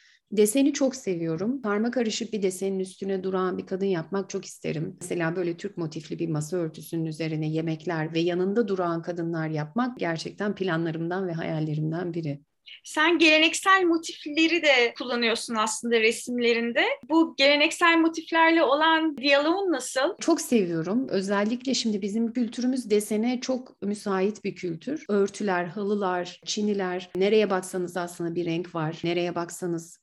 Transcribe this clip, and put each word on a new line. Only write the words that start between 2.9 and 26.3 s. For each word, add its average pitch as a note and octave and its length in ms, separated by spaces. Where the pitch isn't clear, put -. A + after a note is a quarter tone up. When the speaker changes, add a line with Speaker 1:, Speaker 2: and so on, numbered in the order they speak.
Speaker 1:
duran F#3 360
bir F#3+ 80
kadın F#3+ 200
yapmak F#3+ 440
çok F#3 140
isterim. D#3+ 560
Mesela F3 360
böyle F3 200
Türk G3 200
motifli E3 420
bir E3 100
masa D3+ 280
örtüsünün E3 480
üzerine D#3 440
yemekler D#3+ 680
ve E3 60
yanında F#3 480
duran F3 340
kadınlar E3 460
yapmak D#3 500
gerçekten F3 560
planlarımdan E3+ 760
ve E3+ 40
hayallerimden D#3+ 840
biri. D3+ 260
Speaker 2:
Sen D#4+ 340
geleneksel E4 680
motifleri E4 760
de B3 360
kullanıyorsun A#3+ 560
aslında A3+ 460
resimlerinde. A#3 840
Bu D#4+ 260
geleneksel D#4+ 640
motiflerle E4 640
olan D#4 540
diyaloğun D4 560
nasıl? C4+ 480
Speaker 1:
Çok D#4 200
seviyorum. F#3 680
Özellikle G#3+ 680
şimdi G#3 280
bizim A3 300
kültürümüz A#3+ 580
desene G#3+ 500
çok B3+ 420
müsait G3+ 600
bir F#3 100
kültür. F#3 540
Örtüler, G3 560
halılar, F#3 800